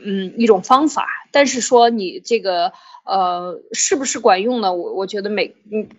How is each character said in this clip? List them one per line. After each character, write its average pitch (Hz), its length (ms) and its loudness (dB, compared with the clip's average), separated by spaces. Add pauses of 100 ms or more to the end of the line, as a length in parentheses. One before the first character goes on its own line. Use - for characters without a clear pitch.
嗯， 196 340 -6
一 233 80 2
种 208 160 6
方 277 280 4
法。 - 180 -4 (240)
但 285 160 4
是 254 140 -4
说 233 280 4
你 208 300 -4
这 226 220 -2
个， 180 320 -2 (320)
呃， 180 560 -4 (100)
是 - 240 -2
不 269 100 -4
是 247 140 -6
管 202 240 4
用 240 180 0
呢？ 185 140 0
我， 175 200 -6
我 190 120 -4
觉 202 160 -8
得 208 80 -6
每， 196 240 -4 (160)
嗯， 214 180 -6 (100)